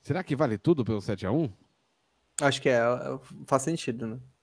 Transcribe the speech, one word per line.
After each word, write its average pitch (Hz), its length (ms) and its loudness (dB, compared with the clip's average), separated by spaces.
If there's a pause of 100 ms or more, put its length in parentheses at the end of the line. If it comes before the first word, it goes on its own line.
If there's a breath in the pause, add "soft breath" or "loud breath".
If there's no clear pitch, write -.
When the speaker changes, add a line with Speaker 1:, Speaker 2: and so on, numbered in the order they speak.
Speaker 1:
Será 143 220 -4
que 143 140 -2
vale 123 220 0
tudo 156 260 4
pelo 107 160 -2
sete 98 260 -4
a 92 60 0
um? 147 180 0 (880)
Speaker 2:
Acho 135 220 2
que 151 60 4
é, 127 100 6
é, 123 400 0 (300)
faz 135 140 4
sentido, 131 440 -4
né? 113 120 -8 (240)